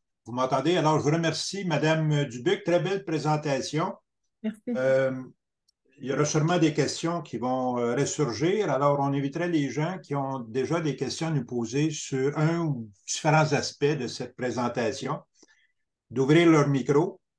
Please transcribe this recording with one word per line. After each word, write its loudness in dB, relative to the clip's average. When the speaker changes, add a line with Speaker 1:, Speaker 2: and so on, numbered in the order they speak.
Speaker 1:
vous -14
m'entendez ? 0
Alors, 2
je 0
vous 2
remercie, -2
Madame 2
Dubuc. -2
Très 2
belle -2
présentation. -2
Speaker 2:
Merci. -6
Speaker 1:
Euh, 2
il -10
y -2
aura 2
sûrement 2
des 4
questions -2
qui -10
vont, -2
euh, 0
ressurgir. 0
Alors, 2
on 0
inviterait -2
les 0
gens -4
qui -6
ont -4
déjà -2
des -2
questions -4
à -2
nous 0
poser -2
sur -4
un 2
ou -4
différents 2
aspects -2
de 0
cette -10
présentation -4
d'ouvrir 6
leur 6
micro. 2